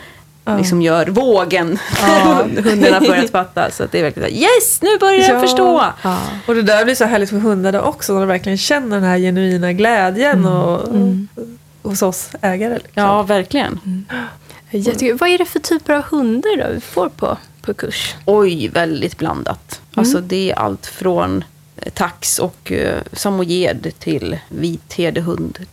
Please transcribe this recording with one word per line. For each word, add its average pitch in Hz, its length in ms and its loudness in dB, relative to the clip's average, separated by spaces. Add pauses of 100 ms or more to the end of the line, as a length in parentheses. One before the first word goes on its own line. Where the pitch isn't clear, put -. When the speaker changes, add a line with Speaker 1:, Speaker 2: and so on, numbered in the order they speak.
(460)
Speaker 1:
Ja. 208 120 0
Speaker 2:
liksom 180 240 2
gör 165 260 2
vågen. 185 720 2 (220)
Speaker 3:
Ja. 233 500 4
Speaker 2:
<laughs> 208 120 -2
Hunden 208 300 4
har 190 140 4
börjat 226 220 2
fatta, 180 420 -2
så - 120 -6
att - 80 -6
det 175 80 0
är 170 40 2
verkligen - 260 -2
så - 60 -6
här, 220 80 -2
"Yes, 453 380 4
nu 415 180 2
börjar 392 200 4 (100)
jag - 60 4
Speaker 1:
Ja. 254 60 2
Speaker 2:
förstå." 339 440 4 (160)
Speaker 3:
Ja. 185 160 -2 (280)
Speaker 1:
Och 233 100 2
det 226 60 2
där 214 240 4
blir 254 100 2
så 240 100 2
härligt 208 240 0
för 208 80 -2
hundarna 196 440 0
också, 294 320 -2
när 190 60 2
de 190 80 0
verkligen 190 300 0
känner 254 420 -2
den 185 100 2
här 180 100 2
genuina 185 540 0
glädjen 208 640 2
Speaker 3:
Mm. 185 120 2
Speaker 1:
och, 175 360 0
Speaker 3:
Mm. 196 400 0 (540)
Speaker 1:
och 214 80 -8
hos 196 120 -4
oss 185 280 -2 (120)
ägare, 208 320 -2
liksom. - 200 -10
Speaker 2:
Ja, 208 300 2
verkligen. 196 600 -2
Speaker 3:
Mm. 190 200 -6 (640)
Jag 214 300 -2
tycker, 240 140 2
vad 349 160 0
är 359 80 4
det 359 80 2
för - 140 -4
typer 311 340 0
av 285 100 0
hundar 285 540 0 (100)
då - 60 -4
vi 233 80 -6
får - 280 -4
på, - 280 -4 (240)
på 208 120 -6
kurs? - 420 -6 (100)
Speaker 2:
Oj, 196 420 2
väldigt 156 500 -2
blandat. - 640 -6 (120)
Speaker 3:
Mm. - 60 -2
Speaker 2:
Alltså, 254 220 2
det 185 300 -2
är - 80 -2
allt 104 260 -4
från, 170 580 -2 (340)
eh, - 160 -12
tax - 460 -4
och, - 320 -6
eh, - 280 -2 (140)
samojed 180 840 -2
till 147 380 -6 (120)
vitherdehund 165 1120 -4 (140)